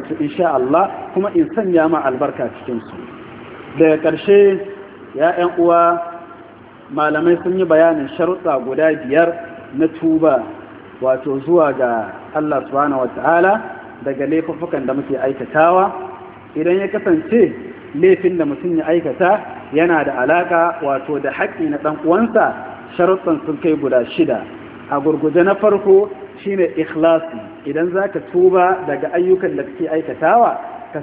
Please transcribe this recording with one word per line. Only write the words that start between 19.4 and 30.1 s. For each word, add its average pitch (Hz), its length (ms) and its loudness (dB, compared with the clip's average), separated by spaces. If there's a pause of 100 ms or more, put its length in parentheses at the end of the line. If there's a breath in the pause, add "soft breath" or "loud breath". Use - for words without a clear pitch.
yana 156 320 2
da 135 160 -2
alaka, 170 600 2
wato, 139 380 -2
da 139 120 -4
haƙƙi - 380 -4
na 147 80 -4
ɗan 151 280 -4
uwansa, 180 480 2 (420)
sharuɗan 175 500 2
sun 151 120 -4
kai 160 160 0
guda 131 400 0
shida. 131 320 0 (460)
A 143 100 0
gurguje, 151 420 2
na 196 120 2
farko 202 540 4 (340)
shine 185 340 0
ikhlasi. 160 640 0 (240)
Idan 156 240 -2
zaka 190 320 -4 (100)
tuba 180 540 4
daga 151 320 -4
ayyukan 180 400 2
da 139 60 -4
kake 156 260 -8
aikatawa, 156 680 2 (360)